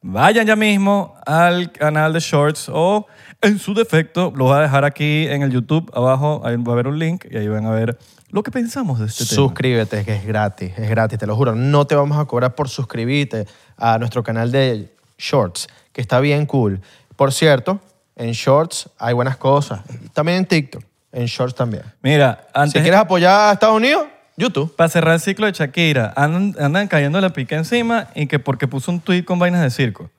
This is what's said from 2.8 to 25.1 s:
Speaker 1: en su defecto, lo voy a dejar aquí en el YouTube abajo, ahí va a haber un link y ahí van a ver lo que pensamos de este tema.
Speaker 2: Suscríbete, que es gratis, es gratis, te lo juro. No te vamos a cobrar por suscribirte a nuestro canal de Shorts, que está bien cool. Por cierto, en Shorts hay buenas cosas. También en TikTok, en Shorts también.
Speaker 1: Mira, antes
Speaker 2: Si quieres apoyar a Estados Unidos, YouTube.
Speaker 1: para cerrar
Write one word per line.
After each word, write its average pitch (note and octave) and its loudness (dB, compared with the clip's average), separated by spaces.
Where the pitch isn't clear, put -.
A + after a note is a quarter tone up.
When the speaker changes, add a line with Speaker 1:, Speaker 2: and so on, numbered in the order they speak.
Speaker 1:
en G3+ 2
su - -6
defecto, F3 0
lo C3 0
voy C3+ 6
a D3+ 4
dejar C#3 2
aquí D3+ 0
en C#3+ -2
el C#3 0
YouTube D3+ -2
abajo, C3 0
ahí A#2+ -2
va A#2+ -4
a - 0
haber A#2+ 0
un D3+ -4
link E3 -4
y A#2+ -8
ahí G#2 -4
van G#2+ -4
a A2+ -2
ver A2+ -2
lo G#3 -2
que - -8
pensamos A#3 -4
de A2 -4
este A2 -6
tema. - -4
Speaker 2:
Suscríbete, A#2+ 0
que G#2+ -4
es G2 -6
gratis, G#2+ -4
es A2 -6
gratis, A2 -2
te G#2 -6
lo A2 -2
juro. A#2 0
No C#3+ 2
te D#3 0
vamos D3 2
a D3 -2
cobrar B2 -2
por C#3+ -4
suscribirte A#2+ -4
a A2+ 2
nuestro A#2 -4
canal A2+ -2
de B2 0
Shorts, G2+ -2
que - -8
está B2 0
bien D3 0
cool. G#2+ 0
Por C#3 2
cierto, D#3 2
en A#2 -6
Shorts C#3 0
hay A#2+ -2
buenas B2+ -2
cosas. C3+ 0
También E3+ 0
en F#3 0
TikTok, D#3 -2
en A#2+ -4
Shorts B2 -4
también. A#2 -4
Speaker 1:
Mira, C3+ 2
antes C#3+ 0
Speaker 2:
Si E3+ 2
quieres F3 4
apoyar F#3+ 4
a G#3 4
Estados A3 4
Unidos, D4 2
YouTube. E3 -4
Speaker 1:
para E3 4
cerrar E3 2